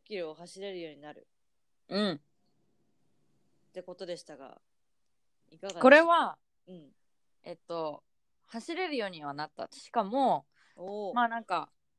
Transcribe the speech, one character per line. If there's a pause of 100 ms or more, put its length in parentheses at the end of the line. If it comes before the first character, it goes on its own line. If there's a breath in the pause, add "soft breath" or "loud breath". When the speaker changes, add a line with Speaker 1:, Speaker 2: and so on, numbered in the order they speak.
Speaker 1:
キ
ロ
を
走
れ
る
よ
う
に
な
る。 (640)
Speaker 2:
う
ん。
Speaker 1:
っ (1500)
て
こ
と
で
し
た
が、 (920)
い
か
が
で
し
た？
Speaker 2:
こ
れ
は、 (280)
Speaker 1:
う
ん。 (520)
Speaker 2:
え
っ (100)
と、 (440)
走
れ
る
よ
う
に
は
な
っ
た。
し
か
も、 (300 soft breath)
Speaker 1:
お
ー。
Speaker 2:
ま
あ
な
ん
か、 (280)